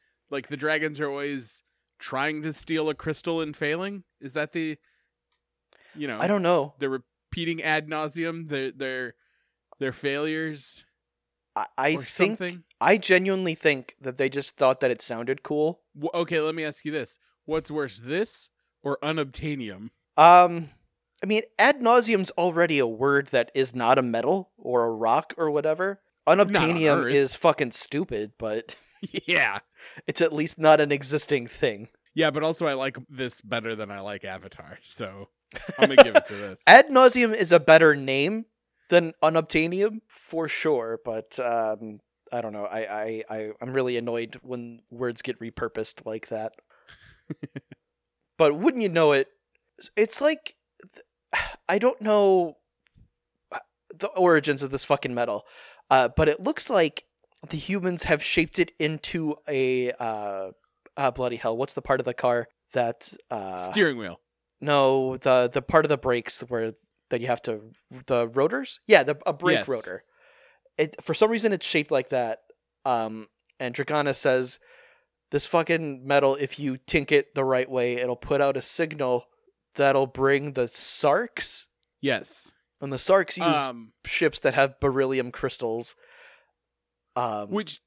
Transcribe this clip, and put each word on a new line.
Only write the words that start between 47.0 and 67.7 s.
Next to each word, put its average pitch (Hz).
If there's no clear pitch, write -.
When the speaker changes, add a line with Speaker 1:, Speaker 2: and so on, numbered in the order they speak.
Speaker 1:
<laughs> 156
Speaker 2:
But 147
wouldn't 254
you 208
know 165
it, 139
it's -
like, 302
th-, -
<sighs> -
I 185
don't 247
know, 196
uh, -
the 196
origins 156
of 135
this 135
fucking 135
metal, 117
uh, 131
but 160
it 151
looks -
like 170
the 165
humans 180
have 151
shaped -
it 175
into 156
a, 127
uh, 104
uh, 135
bloody 123
hell, 113
what's 131
the -
part 135
of 123
the 123
car 120
that, 117
uh, 95
Speaker 1:
Steering 127
wheel. 95
Speaker 2:
No, 135
the, 127
the 139
part 156
of -
the 147
brakes 123
where, 113
that 120
you 120
have 120
to, 110